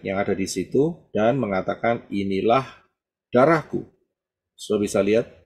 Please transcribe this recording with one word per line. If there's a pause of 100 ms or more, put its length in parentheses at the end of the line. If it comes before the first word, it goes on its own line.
yang
ada
di
situ
dan
mengatakan,
"Inilah (480)
darahku." (720)
Saudara
bisa
lihat, (200)